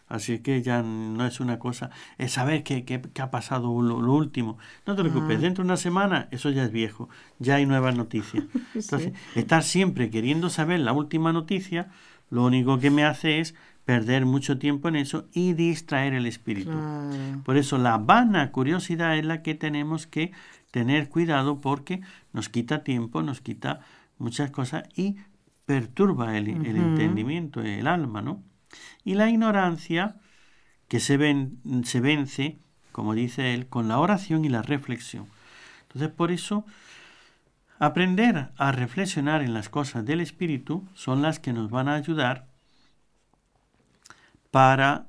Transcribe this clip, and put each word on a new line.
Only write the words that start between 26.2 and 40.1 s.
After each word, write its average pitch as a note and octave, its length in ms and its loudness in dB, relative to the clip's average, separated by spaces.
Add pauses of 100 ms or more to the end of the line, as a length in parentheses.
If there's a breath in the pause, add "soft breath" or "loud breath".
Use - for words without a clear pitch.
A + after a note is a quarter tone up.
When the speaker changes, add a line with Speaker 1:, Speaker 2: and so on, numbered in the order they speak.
Speaker 1:
el, G#2 100 -2
el D3+ 300 -2
Speaker 2:
Ujú. E3+ 100 4
Speaker 1:
entendimiento, C#3 760 0
el A2 260 -4
alma, C3+ 340 -2
¿no? D3+ 200 -6 (640 loud breath)
Y F#3+ 120 -2
la G#3+ 140 4
ignorancia G3 840 0 (720 soft breath)
que - 120 0
se C#3 180 4
ven-, C#3+ 420 2 (240)
se B2 180 -2
vence, C#3+ 580 0 (320)
como G#2+ 220 -4
dice B2 400 -2
él, B2+ 140 -6
con A#2 200 -4
la A2+ 120 2
oración E3 460 2
y D3 40 0
la A#2 120 0
reflexión. B2+ 640 -6 (580 soft breath)
Entonces, D3+ 260 -6
por E3+ 220 -2
eso, G#3 340 -4 (1160 soft breath)
aprender F#3 800 2
a C#3 140 2
reflexionar D3 680 0
en B2 120 -2
las G#2+ 160 -4
cosas C3 360 -4
del D#3 160 0